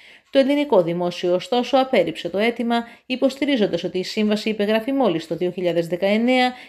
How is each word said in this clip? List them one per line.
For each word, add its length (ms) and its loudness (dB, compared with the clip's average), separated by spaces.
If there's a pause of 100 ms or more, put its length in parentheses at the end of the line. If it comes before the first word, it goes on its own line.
(300)
Το 100 2
ελληνικό 440 4
δημόσιο, 500 -2
ωστόσο, 440 0
απέρριψε 520 0
το 80 -6
αίτημα, 460 -2 (220)
υποστηρίζοντας 760 0
ότι 140 -6
η 60 -2
σύμβαση 460 -2
υπεγράφει 420 -2
μόλις 360 0
το 80 -4
δύο 160 -2
χιλιάδες 360 -2
δεκαεννέα 640 2 (160)